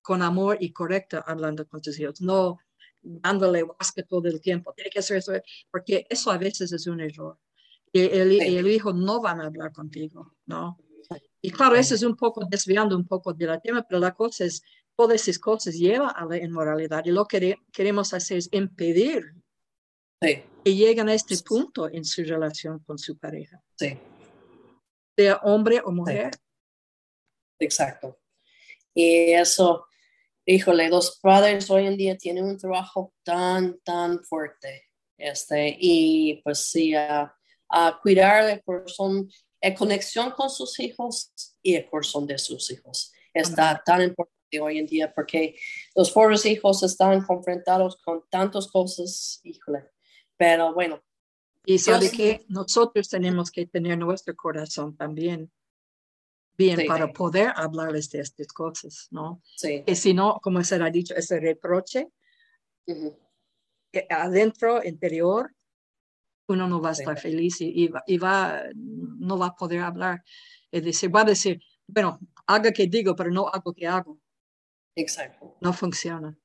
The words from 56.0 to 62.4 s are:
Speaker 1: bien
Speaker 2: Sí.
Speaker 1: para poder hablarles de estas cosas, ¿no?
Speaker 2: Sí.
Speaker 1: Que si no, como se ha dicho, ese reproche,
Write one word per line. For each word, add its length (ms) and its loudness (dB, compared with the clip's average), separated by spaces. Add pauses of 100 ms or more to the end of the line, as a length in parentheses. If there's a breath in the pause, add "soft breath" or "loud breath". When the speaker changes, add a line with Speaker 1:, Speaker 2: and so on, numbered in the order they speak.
Speaker 1:
bien 220 4
Speaker 2:
Sí. 60 0
Speaker 1:
para 260 0
poder 440 0
hablarles 560 -6
de 100 -8
estas 260 -14
cosas, 640 -12
¿no? 300 -12 (160)
Speaker 2:
Sí. 280 -6
Speaker 1:
Que 100 2
si 180 4
no, 280 2
como 220 0
se 120 0
ha 140 0
dicho, 260 -2
ese 240 -2
reproche, 680 -2 (800)